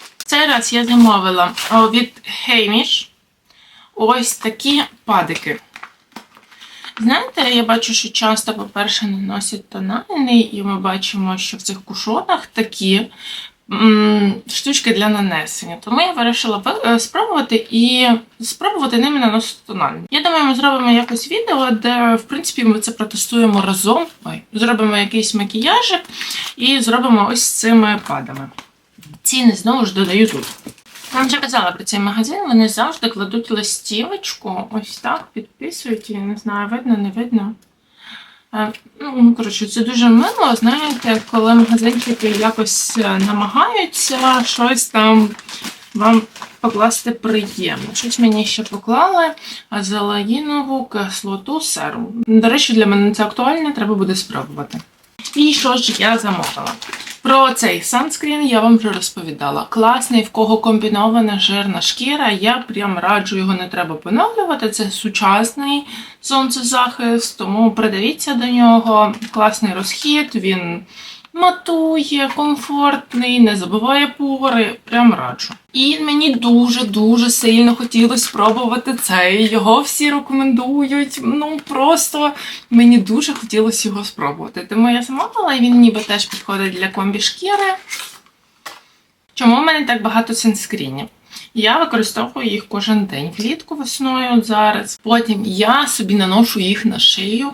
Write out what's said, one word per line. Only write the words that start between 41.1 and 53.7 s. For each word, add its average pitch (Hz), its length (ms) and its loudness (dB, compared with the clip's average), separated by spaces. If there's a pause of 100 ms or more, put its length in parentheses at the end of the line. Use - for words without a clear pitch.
коли 226 240 4
магазинчики 233 720 2
якось, 214 720 -2
е, 196 280 0
намагаються 254 1160 0
щось 240 440 0
там 220 400 4 (680)
вам 220 280 4 (380)
покласти 226 500 0
приємне. 214 840 -4
Щось 240 240 -4
мені 214 280 4
ще 220 160 -4
поклали, 311 640 2 (440)
азелаїнову 220 1120 -2
кислоту, 202 760 -6
серум. 226 680 -6
До 220 220 6
речі, 277 240 2
для 220 140 4
мене 202 280 4
це 214 100 0
актуально, 285 480 0